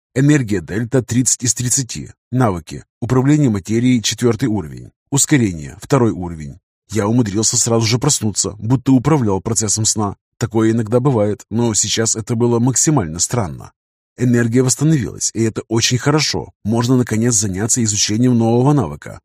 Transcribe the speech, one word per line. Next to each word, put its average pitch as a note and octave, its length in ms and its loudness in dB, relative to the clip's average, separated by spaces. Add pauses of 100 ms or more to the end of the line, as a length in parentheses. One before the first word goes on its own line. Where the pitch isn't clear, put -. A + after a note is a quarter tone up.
(140)
Энергия C3+ 460 2
Дельта A2+ 420 -2
тридцать - 420 -2
из B2 100 -2
тридцати. A#2 560 -6 (200)
Навыки. F#2+ 540 -2 (160)
Управление C#3 480 2
материей A2+ 540 0
четвертый A#2 460 0
уровень. D2 420 -6 (200)
Ускорение F#2+ 680 0
второй A#2+ 300 2
уровень. D#2+ 480 -8 (320)
Я G2+ 180 -2
умудрился A2 480 0
сразу A#2 300 0
же A2 120 0
проснуться, G2 600 -2
будто B2+ 340 0
управлял A#2+ 480 2
процессом A2 440 -2
сна. G#2 320 -2 (220)
Такое A2+ 340 2
иногда A#2 280 0
бывает, G#2 500 0
но A2+ 240 0
сейчас A2 420 -2
это A2+ 180 -4
было A#2 240 2
максимально A#2+ 600 0
странно. D#2 540 -4 (440)
Энергия A#2+ 460 2
восстановилась, C3 720 0
и A2 80 0
это A2+ 240 -2
очень A#2 320 0
хорошо. C#3 540 -2 (120)
Можно, A#2+ 320 2
наконец, A#2 380 0
заняться G#2+ 480 -2
изучением A2 560 2
нового A#2+ 340 4
навыка. E2 520 -4